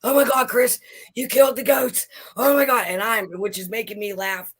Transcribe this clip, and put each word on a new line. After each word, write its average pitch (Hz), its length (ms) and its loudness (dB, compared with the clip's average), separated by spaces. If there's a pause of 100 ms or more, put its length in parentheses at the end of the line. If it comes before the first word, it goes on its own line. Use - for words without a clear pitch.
Oh 269 120 0
my 277 100 6
God, 254 240 0
Chris, 247 320 0 (340)
you 254 140 -6
killed 269 280 4
the 269 60 -8
goats. 262 440 0 (300)
Oh 277 180 4
my 277 100 4
God. 247 240 2
And 185 140 -4
I'm, 214 240 -2 (120)
which 190 200 -6
is 190 100 -10
making 208 300 -8
me 208 140 -8
laugh 190 480 -8